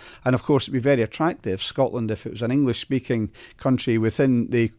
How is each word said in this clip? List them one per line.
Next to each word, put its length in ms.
And 100
of 80
course, 220
it'd 80
be 60
very 240
attractive. 600
Scotland, 480
if 160
it 60
was 100
an 80
English-speaking 800
country 400
within 520
the, 280